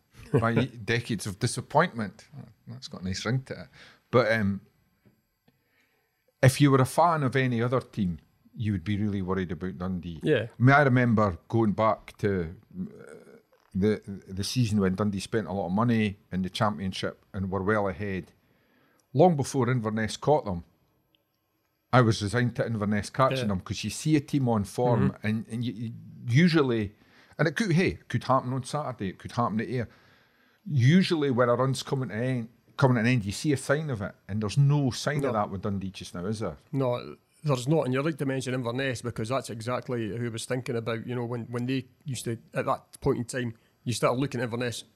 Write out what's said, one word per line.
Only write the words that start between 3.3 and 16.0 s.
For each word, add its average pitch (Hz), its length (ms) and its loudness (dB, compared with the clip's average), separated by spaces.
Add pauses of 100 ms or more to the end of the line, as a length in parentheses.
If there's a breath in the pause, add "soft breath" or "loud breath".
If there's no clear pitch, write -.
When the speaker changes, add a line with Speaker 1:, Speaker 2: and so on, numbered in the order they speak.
Speaker 1:
to 98 60 -8
it. 90 140 -14 (440 loud breath)
But, 117 200 4
um, 101 300 0 (1800)
if 131 180 8
you 143 100 8
were 135 100 6
a 127 40 4
fan 160 380 2
of 127 120 0
any 127 260 0
other 123 200 0
team, 90 380 -2 (360)
you 107 160 -2
would 92 120 -2
be 101 140 -2
really 101 260 -2
worried 92 280 -2
about 90 280 -8
Dundee. 87 420 -6
Speaker 2:
Yeah. 123 240 0 (140)
Speaker 1:
I 117 40 0
mean, 131 120 8
I 151 80 8
remember 120 540 4 (100)
going 113 240 2
back 107 480 0
to, 92 360 -2 (240)
uh, 92 60 -8 (880)
the, 98 280 2 (260)
the 95 160 -8
season 107 360 0
when 92 160 4
Dundee 101 240 0
spent 104 280 -4
a 78 40 -6
lot 95 160 -4
of 90 40 -4
money 110 460 2 (140)